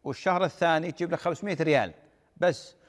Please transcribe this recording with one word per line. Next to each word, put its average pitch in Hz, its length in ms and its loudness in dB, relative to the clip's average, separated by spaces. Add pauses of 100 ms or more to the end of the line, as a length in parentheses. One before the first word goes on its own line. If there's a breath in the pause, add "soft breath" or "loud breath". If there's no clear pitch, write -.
والشهر 180 400 0
الثاني 165 480 0
تجيب 175 200 -4
لك 165 60 -2
خمسمية 185 420 -4
ريال 131 320 2 (440 soft breath)
بس، - 400 -2 (120 soft breath)